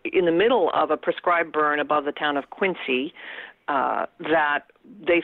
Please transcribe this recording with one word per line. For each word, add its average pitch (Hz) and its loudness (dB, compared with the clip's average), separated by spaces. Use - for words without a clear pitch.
in - 2
the 165 4
middle 202 4
of 156 0
a 151 2
prescribed 170 -2
burn 147 2
above 147 0
the 147 -2
town 143 -2
of 135 -6
Quincy, 147 -2
uh, 127 0
that 151 2
they 175 4